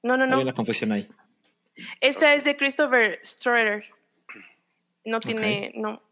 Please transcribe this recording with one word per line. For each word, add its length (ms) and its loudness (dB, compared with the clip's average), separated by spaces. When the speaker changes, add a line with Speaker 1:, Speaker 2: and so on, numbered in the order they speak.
Speaker 1:
No, 140 2
no, 100 2
no. 100 2
Speaker 2:
Hay 60 2
una 120 -2
confusión 380 -2
ahí. 160 -2
Speaker 1:
Esta 320 2
Speaker 3:
Ok. 60 4
Speaker 1:
es 60 -4
de 120 0
Christopher 680 2
Strutter. 600 -2
No 140 -4
Speaker 2:
Ok. 60 -2
Speaker 1:
tiene, 500 -4
no. 380 -6